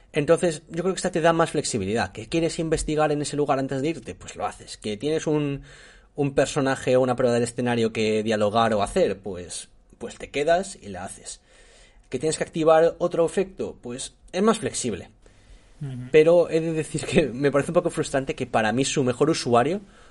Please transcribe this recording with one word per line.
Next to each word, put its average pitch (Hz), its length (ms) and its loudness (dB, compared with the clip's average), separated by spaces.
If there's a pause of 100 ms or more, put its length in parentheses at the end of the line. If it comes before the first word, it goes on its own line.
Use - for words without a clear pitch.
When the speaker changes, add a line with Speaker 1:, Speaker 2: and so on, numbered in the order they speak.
(120)
Speaker 1:
Entonces, 160 560 0
yo 165 140 -6
creo 180 120 -2
que - 40 -8
esta - 120 -4
te 170 100 -2
da 165 120 6
más 165 180 2
flexibilidad. 107 640 -2
¿Que - 160 -14
quieres 165 300 -2
investigar 151 540 0
en 147 100 -2
ese 143 140 -6
lugar 139 220 0
antes 135 240 -4
de 151 60 -2
irte? 147 260 -8
Pues - 220 -16
lo - 100 -4
haces. - 300 -12
¿Que 107 200 -6
tienes 151 300 -2
un, 143 360 0 (540)
un 143 180 -2
personaje 135 640 0
o 127 40 6
una 127 160 2
prueba 120 180 2
del 120 100 2
escenario 117 480 0
que 107 300 0
dialogar 110 520 2
o 101 80 2
hacer? 104 380 0
Pues, 87 480 -12 (300)
pues 113 180 -12
te - 140 -16
quedas 165 520 0
y 101 60 -14
la 92 160 -10
haces. - 360 -16 (680)
¿Que 127 80 -6
tienes 156 180 -2
que 165 80 -4
activar 160 540 4
otro 170 260 0
efecto? 160 560 -4
Pues 240 340 -12 (180)
es 185 100 -2
más 220 160 4
flexible. 107 520 -6 (680)
Speaker 2:
Ujú. 127 300 -10
Speaker 1:
Pero 165 400 6
he 160 100 0
de 165 120 -2
decir 156 340 -4
que 139 200 2
me 131 240 0
parece 139 200 0
un 160 40 -6
poco 165 160 2
frustrante 139 440 -4
que 127 120 -6
para 110 260 0
mí 131 120 2
su 143 200 0
mejor 139 260 2
usuario 143 500 2 (300)